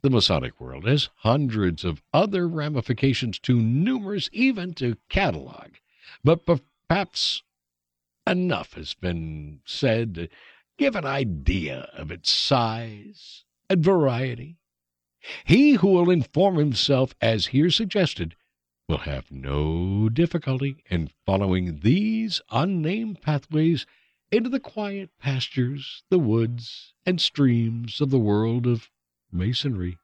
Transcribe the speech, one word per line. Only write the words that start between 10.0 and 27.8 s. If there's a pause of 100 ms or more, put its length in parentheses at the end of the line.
to (480)
give
an
idea
of
its
size (260)
and
variety. (840)
He
who
will
inform
himself
as
here
suggested (520)
will
have
no
difficulty
in (140)
following
these (100)
unnamed
pathways (440)
into
the
quiet (100)
pastures,
the
woods, (100)
and
streams